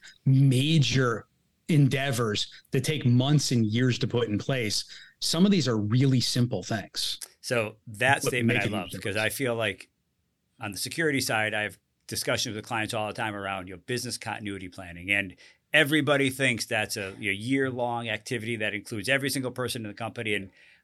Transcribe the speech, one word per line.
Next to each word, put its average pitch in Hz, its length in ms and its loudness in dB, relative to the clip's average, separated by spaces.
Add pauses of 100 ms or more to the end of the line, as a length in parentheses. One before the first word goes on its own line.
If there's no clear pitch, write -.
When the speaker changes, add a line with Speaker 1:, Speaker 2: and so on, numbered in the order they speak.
(260)
Speaker 1:
major 135 1040 4 (400)
endeavors 135 800 2 (240)
that 131 120 2
take 151 220 -2
months 131 460 4
and 120 140 4
years 120 340 2
to 113 80 -2
put 117 220 0
in 104 80 0
place. 117 480 -2 (340)
Some 170 260 4
of 208 60 6
these 160 160 4
are 117 100 2
really 123 440 4
simple 120 420 0
things. - 560 -6 (220)
Speaker 2:
So 117 360 -2 (100)
that 120 340 2
Speaker 1:
But 131 80 0
Speaker 2:
statement 117 300 2
I - 40 0
Speaker 1:
make 110 60 -2
a 107 40 -2
Speaker 2:
love, 92 120 -4
Speaker 1:
huge - 80 -12
difference. 95 240 -6
Speaker 2:
'cause 110 60 0
I 107 60 0
feel 123 260 -2
like 107 340 -4 (680)
on 107 120 -8
the 92 60 -10
security 139 440 0
side, 107 320 0
I 107 100 -2
have 101 140 -6 (300)
discussions 120 480 -2
with 107 100 -10
clients 110 280 -4
all 107 140 -4
the 101 60 -8
time 110 220 -6
around, 98 320 -6
you 92 80 -14
know, 85 100 -18
business 123 320 -6
continuity 101 520 -10
planning, 87 420 -10
and 98 240 0 (380)
everybody 143 560 4
thinks 127 360 -2
that's 107 320 -4
a, 98 220 -6
you 104 120 -2
know, 98 60 -2
year-long 120 720 -2
activity 110 480 -4
that 107 160 -2
includes 104 360 -6
every 135 200 0
single 135 220 -4
person 120 320 -6
in 107 60 -10
the 101 60 -14
company. 110 380 -6
And 95 180 -4 (320)